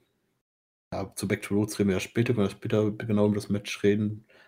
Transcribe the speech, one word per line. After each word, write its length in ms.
ja, 220
zu 100
Back 160
to 60
the 100
Roots 220
reden 80
wir 80
ja 40
später, 360
wenn 80
wir 60
später 420
genau 320
um 100
das 140
Match 340
reden, 420